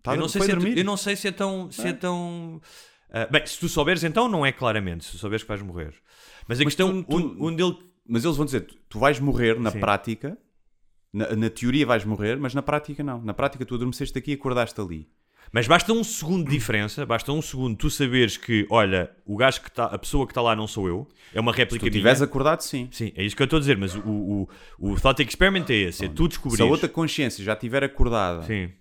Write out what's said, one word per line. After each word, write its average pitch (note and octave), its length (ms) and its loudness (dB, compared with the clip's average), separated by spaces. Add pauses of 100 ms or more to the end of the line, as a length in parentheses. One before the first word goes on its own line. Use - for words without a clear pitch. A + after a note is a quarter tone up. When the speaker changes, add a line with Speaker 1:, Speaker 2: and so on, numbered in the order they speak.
Speaker 1:
Tá B2 120 -6
Speaker 2:
Eu D3+ 40 0
não D#3 80 0
Speaker 1:
ador-, D#3 40 -4
Speaker 2:
sei G3+ 100 -2
Speaker 1:
foi F#3+ 80 4
Speaker 2:
se G3+ 40 4
é F#3 40 2
tu-, F3 60 0
Speaker 1:
dormir. G#3+ 160 0
Speaker 2:
eu - 80 2
não G3+ 120 -2
sei G3+ 180 -4
se G3+ 120 -6
é F#3+ 40 -2
tão, F#3+ 400 -4
se - 140 -10
é F3+ 40 0
Speaker 1:
É. F3 40 -4
Speaker 2:
tão, F3 680 -6 (480)
ah, A2+ 200 -4
bem, D3 160 2
se - 140 -10
tu E3+ 80 -4
souberes D#3+ 360 2
então G#3+ 260 2
não D#3+ 160 0
é C3+ 60 4
claramente, G2+ 540 -2
se - 60 -14
tu F2+ 60 -12
souberes G#2+ 260 -4
que - 60 -18
vais G2+ 120 -6
morrer. E2+ 320 -10 (540)
Mas A#2+ 120 -2
a D3 40 6
Speaker 1:
Mas D3 120 2
Speaker 2:
questão, F#3+ 280 2
Speaker 1:
tu, - 60 -12
tu, D3+ 80 0
Speaker 2:
onde, C#3 240 -2
onde E3 220 -2
ele F3+ 240 -4 (220)
Speaker 1:
mas A#2 140 0
eles D#3 140 0
vão D3 80 0
dizer, B2+ 160 -2
tu, - 140 -18 (120)
tu G#2 120 -12
vais C3+ 200 4
morrer B2 400 4
na A2 120 0
Speaker 2:
Sim. G2 100 -6
Speaker 1:
prática, A2 560 -2 (760)
na, G#2+ 240 -2
na A2 140 2
teoria B2+ 360 2
vais A2+ 200 2
morrer, G#2+ 320 -2
mas C3+ 160 -4
na C#3 80 0
prática D3 420 -4
não. B2 180 -8
Na G#2+ 120 -6
prática C3 320 -4
tu B2 100 -6
adormeceste B2 420 -4
aqui C#3 140 -6
e - 40 0
acordaste B2 440 -2
ali. E2+ 300 -8 (420)
Speaker 2:
Mas A2+ 160 2
basta E3+ 240 4
um A3+ 140 2
segundo E3+ 440 -2
de - 20 2
diferença, G#2+ 540 -2
basta A#2 280 -2
um D#3 80 0
segundo B2+ 360 -4
tu D3+ 120 2
saberes B2+ 480 2
que, G#2+ 320 2
"Olha, F#2+ 400 2 (160)
o G2+ 120 -6
gajo B2+ 240 4
que - 100 -18
tá, A#2 140 -2
a G#2 120 -6
pessoa C#3 280 0
que - 60 -16
está B2 100 -2
lá A#2 140 4
não G#2+ 120 -4
sou G2 200 -4
eu, F#2 200 -4 (260)
é G#2+ 60 -2
uma A#2 140 2
réplica A#2 200 2 (120)
Speaker 1:
Se A#2+ 40 2
tu - 20 0
Speaker 2:
minha." G#2 80 0
Speaker 1:
tiveres B2 220 6
acordado, C#3+ 400 0
sim. B2 300 -6
Speaker 2:
Sim, A2 240 -6
é G2 80 -4
isso G#2 120 -4
que - 60 0
eu C3+ 40 6
estou D#3+ 120 2
a - 40 6
dizer, C3+ 160 4
mas F#2+ 180 -2
o, G#2 40 -6
o, G2+ 500 -2 (300)
o F#2+ 200 0
thought C3+ 240 4
experiment F#3 460 2
é A#2+ 60 4
esse, F#2+ 280 0
é F#2+ 40 -4
Speaker 1:
Pronto. D2+ 100 -6
Speaker 2:
tu - 120 4
descobrires. - 280 -4
Speaker 1:
Se A#2 60 6
a - 20 8
outra D#3 240 4
consciência C#3+ 540 -2
já A2 140 0
tiver B2+ 260 0
acordada G#2+ 600 2
Speaker 2:
Sim. F#2 380 -4